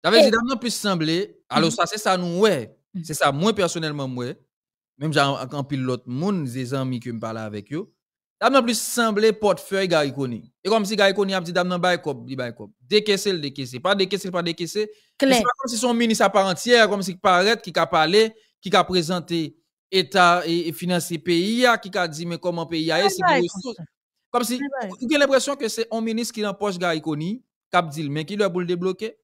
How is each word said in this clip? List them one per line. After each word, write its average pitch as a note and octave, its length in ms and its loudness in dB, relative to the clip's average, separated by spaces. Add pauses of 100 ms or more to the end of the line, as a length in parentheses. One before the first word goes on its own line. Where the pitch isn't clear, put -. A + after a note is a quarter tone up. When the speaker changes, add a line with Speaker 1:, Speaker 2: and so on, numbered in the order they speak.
Speaker 1:
Sa D#3+ 80 0
vle C#4 160 8
di A#3 60 6
Speaker 2:
E - 20 2
Speaker 1:
dam A#3 160 0
nan C4+ 80 -2
plis - 240 -6
sanble, E3+ 380 0 (340)
alò D#3 160 4
Speaker 2:
Mhm. A#3 80 -4
Speaker 1:
sa F3 80 4
se G#3+ 160 -6
sa F#3+ 160 2
nou F3+ 300 2
wè. C3 240 0 (240)
Speaker 2:
Mhm. E3 100 -8
Speaker 1:
Se D#3 80 -8
sa D3 180 2
mwen F3 220 2
pèsonèlman D#3+ 560 -2
mwen. B2 240 -6 (640)
Menm D3 160 -4
jan C#3 240 2
an, B2+ 160 -8
an C#3 160 -4
pil C3 160 -2
lòt B2 240 -4
moun, D#3+ 380 -2
ze B2 260 -6
zanmi C3 260 -4
ke A#2+ 140 -10
m A2+ 80 -8
pale A2+ 240 -8
avèk G#2 240 -10
yo. E3+ 220 -8 (500)
Dam A#3+ 120 4
nan C4 120 6
plis A#3 160 0
sanble A3 560 2
pòtfèy G3 500 0
Gary D3+ 240 2
Coney. B2 300 -6 (240)
E F#3 40 -2
kòm A3 160 4
si G#3+ 120 -4
Gary G3 160 4
Coney G3 240 0
ap F3 80 -4
di F3 80 -8
dam F3+ 160 2
nan F3+ 100 -2
bay F3 220 0
kòb, C3 260 -6
li C3 80 -10
bay B2 160 -6
kòb. G#2+ 200 -16 (180)
Dekese G#3 400 2
l F#3 120 0
dekese, C3 380 -8
pa F3+ 140 2
dekese F#3+ 360 -2
l - 40 -8
pa F3 80 0
dekese. E3+ 460 -4 (340)
Speaker 2:
Klè. C4+ 160 6
Speaker 1:
E A3+ 60 2
se - 20 0
pa - 140 2
kòm C4 100 -6
si A#3 80 -4
son A#3+ 160 0
minis A#3 320 2
a G3 80 4
pa G#3 160 6
antyè, A#3 400 4
kòm G3 160 -2
si F#3+ 160 -6
parèt G3 400 4
ki F3 100 -14
ka E3 140 2
pale, F3+ 460 4 (280)
ki F#3 140 -6
ka F#3+ 100 6
prezante E3+ 680 -2 (380)
eta F3+ 580 4
e, E3+ 220 -2
e - 20 -10
finanse F3 480 -4
peyi G#3 480 0
a, A3+ 80 4
ki G3+ 160 -12
ka F#3 160 0
di D#3 160 -10
men E3+ 160 -8
kòman E3+ 240 -4
peyi D#3+ 240 -4
a, D#3+ 80 0
e G3 80 2
Speaker 2:
Ay, F#4+ 80 2
Speaker 1:
si F#4 80 -6
Speaker 2:
ay, D4+ 240 2
Speaker 1:
bon - 80 -6
Speaker 2:
konsa. G#3+ 160 -10
Speaker 1:
resous. F3 240 -14 (400)
Kòm A#3+ 160 0
si, B3 80 -2
Speaker 2:
Ay, C4+ 300 -6
ay. - 20 -10
Speaker 1:
ou A3+ 240 -8
gen C#4+ 80 4
lenpresyon C#4 400 2
ke A3 80 -4
se A3+ 160 -4
yon A3+ 160 -6
minis A3+ 320 -4
ki G#3+ 80 -6
nan G3+ 160 -4
pòch G3 240 -4
Gary E3 240 0
Coney, D#3+ 380 -4 (260)
k F3+ 80 2
ap E3 160 0
di D#3+ 80 -6
l, C#3+ 80 -4
men D3+ 160 -4
ki G#3 160 -4
lè G3 80 2
pou F3+ 160 -2
l - 0 -
debloke F#3+ 480 -4 (100)